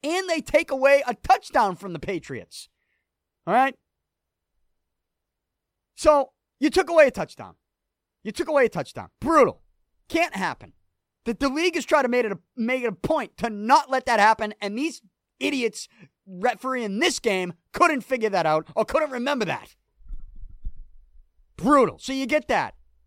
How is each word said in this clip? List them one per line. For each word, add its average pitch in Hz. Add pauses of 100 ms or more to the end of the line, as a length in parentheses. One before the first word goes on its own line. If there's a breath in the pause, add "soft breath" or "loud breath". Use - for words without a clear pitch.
and 359
they 330
take -
away 269
a 240
touchdown 233
from 185
the 165
Patriots. 139 (760)
All -
right? 262 (2250)
So, 285 (300)
you 269
took 349
away 320
a -
touchdown. - (640)
You 208
took 277
away 285
a -
touchdown. 123 (120)
Brutal. 262 (480)
Can't 330
happen. 160 (500)
The, 233
the 277
league 320
has 320
tried 302
to 247
make 247
it 214
a, 185 (180)
make 247
it -
a 220
point 285
to 233
not 254
let 262
that 233
happen, 214
and 208
these 302 (380)
idiots 262 (360 soft breath)
refereeing 220
this 330
game 185 (180)
couldn't 311
figure 226
that 175
out 156
or 214
couldn't 302
remember 254
that. 147 (1800)
Brutal. 240
So -
you 269
get 302
that. 160 (320)